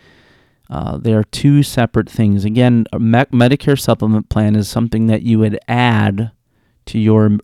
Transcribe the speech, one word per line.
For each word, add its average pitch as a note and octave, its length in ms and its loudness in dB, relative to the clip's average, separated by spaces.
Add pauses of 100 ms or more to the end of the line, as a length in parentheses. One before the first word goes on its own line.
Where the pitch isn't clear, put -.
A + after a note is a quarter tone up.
(680)
Uh, - 280 -8
they A2+ 160 -2
are G#2+ 100 2
two C#3+ 400 0
separate A#2 460 -2
things. G2+ 340 0
Again, A#2 480 2
a G#2+ 80 -6
Me-, A#2 200 2 (120)
Medicare C3+ 480 2
supplement G#2+ 480 -2
plan G#2+ 300 0
is G#2 100 -2
something A2+ 400 -2
that A2 140 0
you A2+ 180 0
would G#2+ 180 0 (120)
add A2 600 0 (560)
to A2+ 120 -6
your G#2+ 260 4
m-, G#2 180 2